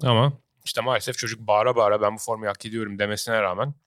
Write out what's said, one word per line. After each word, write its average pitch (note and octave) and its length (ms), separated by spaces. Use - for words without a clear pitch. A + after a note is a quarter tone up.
Ama B2+ 300
işte - 160
maalesef B2 380
çocuk A2+ 220
bağıra A2 360
bağıra G#2+ 260
"Ben G#2 120
bu G#2+ 40
formayı A2 300
hak G2+ 180
ediyorum." G#2+ 320
demesine G#2 440
rağmen G2+ 320